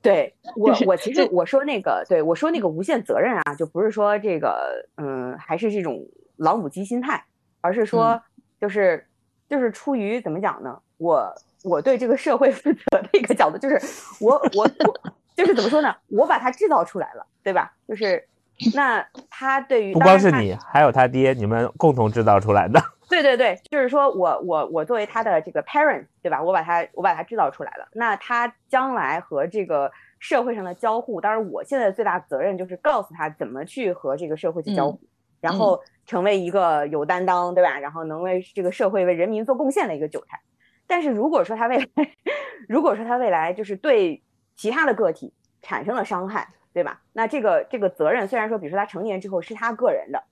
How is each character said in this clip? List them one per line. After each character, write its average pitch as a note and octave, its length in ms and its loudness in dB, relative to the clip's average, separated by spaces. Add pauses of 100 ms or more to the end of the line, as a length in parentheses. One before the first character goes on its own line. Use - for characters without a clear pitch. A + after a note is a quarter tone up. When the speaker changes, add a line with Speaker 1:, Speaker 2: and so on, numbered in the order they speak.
Speaker 1:
对， E3+ 340 2 (220)
我， G#3+ 100 2
Speaker 2:
<laughs> C4+ 40 6
就 A3 40 4
是， - 100 0
Speaker 1:
我 F#3+ 120 4
其 - 160 -6
实 F#4 180 4
我 - 140 2
说 C#4 180 0
那 C#4 180 -2
个， G2+ 220 -2
Speaker 2:
就 - 60 -14
Speaker 1:
对， E3+ 120 4
我 E3 140 2
说 D#4 160 -2
那 E4+ 80 -2
个 G3 80 -2
无 D#3+ 160 -4
限 B3 180 -2
责 A2 160 -2
任 A3+ 200 0
啊， D3 180 -4
就 D#3+ 100 -4
不 E3 160 -6
是 G#3+ 80 2
说 G#3 300 0
这 G3 180 -2
个， C2+ 480 -4 (120)
嗯， B2+ 400 -8
还 D#3+ 200 -6
是 G#3+ 140 -2
这 G#3 100 -4
种 A#2+ 240 -8 (300)
老 E3+ 220 0
母 F3 100 -6
鸡 F3+ 160 -8
心 A#3+ 180 -4
态， C#4 220 -6 (380)
而 F3+ 120 0
是 A3 120 0
说， A3+ 260 2
Speaker 2:
嗯。 A#3 100 -2 (380)
Speaker 1:
就 G#3 100 -4
是， F#3+ 380 0 (400)
就 C#4+ 100 -2
是 A#3+ 140 0
出 C#4 240 -4
于 A3 240 -4
怎 G3 100 -8
么 E3 120 -6
讲 F#3+ 200 -4
呢？ B2+ 160 -12 (200)
我， C#3+ 360 0 (300)
我 E3+ 180 0
对 B3+ 160 2
这 A#3+ 80 -4
个 B3+ 120 2
社 - 200 0
会 C4+ 140 4
负 - 220 -2
责 - 280 0
的 - 120 -12
一 G4+ 80 6
个 - 120 -2
角 D#3+ 160 4
度， E3+ 80 -6
就 C4+ 120 -4
是 D4 100 2 (400)
我， A#3 140 6 (200)
我， G#3 100 2
我， - 520 0
<laughs> - 200 -20
就 F4+ 100 2
是 F4 100 4
怎 G#3 80 2
么 A3+ 60 0
说 D4+ 120 4
呢？ C4+ 140 0 (140)
我 G#3 180 4
把 A#3+ 100 4
它 B3 140 0
制 G4 160 0
造 B3+ 160 4
出 F#3 160 -8
来 - 140 -8
了， A2+ 120 -18 (160)
对 G3 120 -2
吧？ E3+ 200 -2 (140)
就 A3 80 -8
是， F#3+ 320 -2 (480)
那 B3+ 320 0 (220)
他 C4+ 320 -2
对 B3 260 0
于， G3 60 -6
Speaker 3:
不 E3+ 80 2
光 F#3+ 180 10
是 G3 80 6
你， F3 40 6
Speaker 1:
当 A#2+ 160 2
然 F#2 120 -4
他 - 80 -20
Speaker 3:
还 D3 140 4
有 C#3 100 8
他 B2+ 160 6
爹， C3 260 4
你 A#2 120 -2
们 A2+ 320 0
共 D3+ 180 4
同 A2 160 2
制 A2+ 140 2
造 G2+ 160 8
出 G#2+ 100 0
来 G2 160 6
的。 C#3 160 6
<laughs> - 80 -12 (180)
Speaker 1:
对， F4 120 2
对， C4 160 6
对， A3 220 2 (100)
就 D4+ 80 -2
是 C4 100 2
说 C#4 240 4
我， F3 300 0
我， D#3+ 260 0
我 D#3 160 -2
作 A#3+ 120 -2
为 G#3 100 -2
他 A3+ 180 -4
的 F#3 160 2
这 E3+ 120 -8
个 D3 120 -2
parent， C#4+ 440 0 (160)
对 E3+ 80 -2
吧？ C#3+ 100 -2
我 F3 100 0
把 E3+ 120 0
他， E3+ 300 -2
我 F3 100 -8
把 F3+ 100 2
他 D#3 80 -6
制 - 140 -10
造 C#3 160 0
出 - 120 -14
来 - 120 -12
了。 - 180 -16
那 A3+ 220 -2
他 A#3+ 360 -4 (160)
将 C4 280 -2
来 D#3 240 -4
和 D3+ 260 -4
这 F#3 220 -6
个 C#3+ 240 -2 (260)
社 B3 260 -2
会 A#3 120 -4
上 G3 80 -10
的 F3+ 100 -10
交 A3+ 260 -2
互， G#3+ 220 -8
当 G3+ 100 0
然 G#3+ 200 -4
我 G2+ 120 -8
现 C4+ 160 -4
在 G#3 120 2
最 G#3+ 120 -6
大 F3+ 140 0
的 - 100 -8
责 C3+ 140 -4
任 F#3 160 -2
就 F#3 80 -8
是 F3+ 120 -12
告 C4 260 -2
诉 D#3+ 100 -16
他 D#3 160 -8
怎 D3+ 180 -10
么 C3 180 -12
去 A3+ 260 -6
和 C#3+ 260 -6
这 E3+ 100 -8
个 D#3 80 -4
社 E3 160 -4
会 E3 120 -8
去 G3+ 100 -6
交 C#3+ 160 0
互， - 140 -10
Speaker 2:
嗯。 - 40 -20 (340)
Speaker 1:
然 E3 120 -2
后 G3 260 2 (280)
成 F3+ 160 -2
为 G3+ 160 2
一 F3 100 -4
个 E3 380 2
有 D3+ 180 -2
担 F3+ 180 -2
当， F3+ 300 0
Speaker 2:
嗯。 - 0 -
Speaker 1:
对 F3+ 100 4
吧？ C#3+ 140 2
然 C#3+ 140 -8
后 E3 140 -8
能 D#3 180 -8
为 F#3 180 -2 (140)
这 G3 80 -4
个 F3+ 80 0
社 G3+ 180 0
会、 G3 160 2
为 F3+ 80 2
人 F3 160 0
民 G#3+ 160 -4
做 C4 80 0
贡 C4 160 0
献 D4 180 0
的 E3 80 -6
一 C#3+ 40 -10
个 D3+ 80 -4
韭 - 180 -10
菜。 - 140 -18 (480)
但 F4 120 0
是 D4+ 120 -2
如 A3+ 180 0
果 C4+ 140 2
说 G#3+ 120 -4
他 A#3 120 -2
未 B3 100 0
来， C4 160 0
<laughs> A#4+ 720 -6
如 C4 140 0
果 C#4+ 140 2
说 A3+ 100 -10
他 A#3+ 120 -2
未 B3 120 0
来 E3 240 0
就 G#3 100 -8
是 G3 120 -8
对 G3 480 0 (320)
其 G#3+ 160 -4
他 D4+ 160 2
的 A#3+ 80 2
个 F#3+ 160 0
体 - 200 -12 (300)
产 A#2 240 -8
生 A3 100 -4
了 A3+ 80 -4
伤 F#3+ 240 -6
害， G#3+ 200 -8 (260)
对 F3 100 -2
吧？ - 160 -8 (120)
那 A3+ 160 -4
这 C4+ 160 -4
个， F3 260 2
这 B3+ 80 -8
个 G3+ 100 0
责 E3 240 0
任 A3 160 0
虽 A#3+ 120 -2
然 G#3+ 100 -2
说， A3 80 -4
比 F#3 80 -10
如 C#3+ 60 -10
说 G3 80 -2
他 G#3 80 -2
成 F3+ 160 -10
年 F#3+ 180 -6
之 G3+ 80 -14
后 F#3 100 -4
是 A3+ 140 -10
他 A#3 180 -6
个 A3+ 200 0
人 A2 200 -6
的 - 200 -8